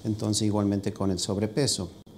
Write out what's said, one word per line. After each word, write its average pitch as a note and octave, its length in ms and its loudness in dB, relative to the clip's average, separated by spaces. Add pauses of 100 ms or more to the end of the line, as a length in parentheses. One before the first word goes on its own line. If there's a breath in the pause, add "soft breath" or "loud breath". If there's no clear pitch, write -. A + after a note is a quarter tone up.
Entonces, A2 400 0
igualmente G2+ 500 2
con G2 180 0
el F2+ 80 0
sobrepeso. G#2 680 0 (280)